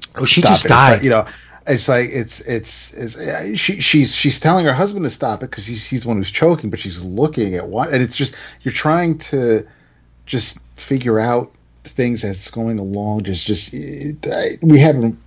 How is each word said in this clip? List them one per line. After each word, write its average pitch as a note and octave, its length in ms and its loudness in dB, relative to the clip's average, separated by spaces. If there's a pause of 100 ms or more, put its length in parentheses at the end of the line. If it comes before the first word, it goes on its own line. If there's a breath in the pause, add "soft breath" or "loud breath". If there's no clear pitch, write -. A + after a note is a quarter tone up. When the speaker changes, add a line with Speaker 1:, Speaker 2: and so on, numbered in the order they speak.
(160)
Speaker 1:
Oh, C3 80 -4
she - 160 4
Speaker 2:
Stop C#3 100 6
Speaker 1:
just - 140 6
Speaker 2:
it. - 20 -2
It's - 60 2
like, B2 240 8
Speaker 1:
died. G#2 80 -2
Speaker 2:
you C3 60 4
know, A2 160 4 (420 loud breath)
it's C3 200 0
like, B2 220 2
it's, A#2 300 -6
it's, - 540 -8
it's, A#2 220 -12
uh, - 380 -6
she, G3 260 -2
she's, C#3 320 4
she's - 280 0
telling F3 240 4
her D3 100 4
husband G3 300 -2
to B2+ 80 -2
stop A#2 320 -4
it - 80 -10
'cause G#2 120 -12
he's, A2 220 -10
he's B2 160 -4
the A2+ 60 -8
one A2+ 80 0
who's F#2+ 160 -4
choking, D#3+ 380 2
but A2 100 -8
she's F2 220 -10
looking G#2 520 0
at F2 140 -6
what, C3 240 -2
and B2+ 100 2
it's A#2 140 -4
just, C#3 180 -4 (280 loud breath)
you're B2 120 -4
trying E3 440 0
to A#2 460 0 (600 soft breath)
just - 320 -6 (180)
figure B2 440 0
out A#2+ 320 0 (320)
things A#2+ 400 -2
as G2 140 -6
it's - 120 -12
going A2+ 280 -4
along. G2+ 460 -4
Just, F2+ 220 -6
just, G2+ 280 -4
it, C#3+ 520 -10
I, - 360 -4
we D#3 160 8
haven't C3 480 4